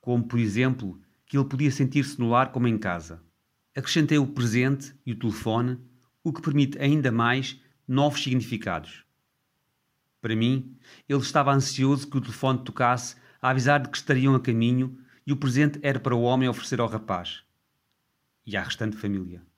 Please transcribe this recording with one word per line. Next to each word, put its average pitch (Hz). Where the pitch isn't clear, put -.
como, 120
por 120
exemplo, 113
que -
ele 139
podia 139
sentir-se 139
no 120
lar 127
como 120
em 113
casa. 85
Acrescentei 151
o 139
presente 131
e 123
o 107
telefone, 117
o 160
que -
permite 143
ainda 139
mais 120
novos 143
significados. 107
Para 110
mim, 131
ele 139
estava 139
ansioso 135
que 135
o -
telefone 123
tocasse 123
a 127
avisar 135
de 123
que -
estariam 135
a 127
caminho 127
e 139
o 139
presente 147
era 135
para 123
o 120
homem 127
oferecer 120
ao 117
rapaz 101
e 104
à 95
restante 107
família. 92